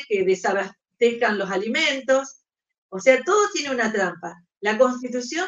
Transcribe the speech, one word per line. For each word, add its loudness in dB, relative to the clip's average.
que 0
desabastezcan 0
los -4
alimentos. -2
O -10
sea, 4
todo 2
tiene -4
una -2
trampa. -4
La -2
Constitución -2